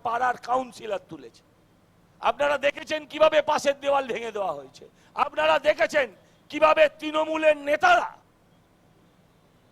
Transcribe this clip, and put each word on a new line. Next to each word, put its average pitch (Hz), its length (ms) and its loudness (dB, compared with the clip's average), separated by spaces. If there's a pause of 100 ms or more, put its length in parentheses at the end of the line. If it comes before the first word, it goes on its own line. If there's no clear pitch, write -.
পাড়ার 240 340 -2
কাউন্সিলর 233 600 -6 (100)
তুলেছে। 131 340 -20 (760)
আপনারা 277 380 0
দেখেছেন 302 480 -4
কিভাবে 302 360 2
পাশের 285 380 -2
দেওয়াল 277 280 0
ভেঙে 226 240 -6
দেওয়া 196 200 -4
হয়েছে, 139 380 -14 (260)
আপনারা 302 440 0
দেখেছেন 294 520 0 (400)
কিভাবে 311 380 4 (100)
তৃণমূলের 311 580 0
নেতারা 302 600 0 (1500)